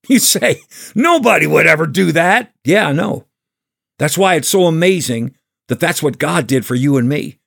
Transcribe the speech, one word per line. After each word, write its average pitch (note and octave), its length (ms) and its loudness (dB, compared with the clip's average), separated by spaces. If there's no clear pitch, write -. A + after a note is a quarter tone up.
You B3 100 4
say, - 440 0
"Nobody A#3+ 520 2
would D#3 200 2
ever D#3+ 200 2
do E3+ 260 0
that." F3+ 400 0
Yeah, F3 240 2
I C#3+ 40 -2
know. - 340 -4
That's D3+ 200 -2
why F#3+ 160 2
it's D3 140 -2
so F#3 180 2
amazing D#3+ 720 -2
that - 120 -4
that's E3+ 220 -2
what C#3 160 -2
God D3+ 280 -2
did C3 200 -2
for B2 80 -6
you C#3 220 0
and B2 120 0
me. D3 380 -6